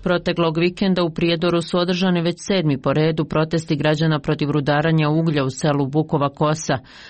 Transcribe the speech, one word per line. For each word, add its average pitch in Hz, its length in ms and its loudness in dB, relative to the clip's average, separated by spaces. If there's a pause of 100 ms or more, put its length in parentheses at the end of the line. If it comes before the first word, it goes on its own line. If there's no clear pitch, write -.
Proteklog 170 540 0
vikenda 180 460 0
u 165 60 0
Prijedoru 170 520 0
su 175 180 -2
održani 180 420 0
već 175 160 -2
sedmi 156 440 0
po 139 120 0
redu 156 320 0
protesti 160 500 -2
građana 151 440 2
protiv 151 320 -2
rudaranja 151 580 2
uglja 156 340 0
u 131 60 0
selu 143 380 0
Bukova 147 420 0
Kosa. 151 480 -2 (320)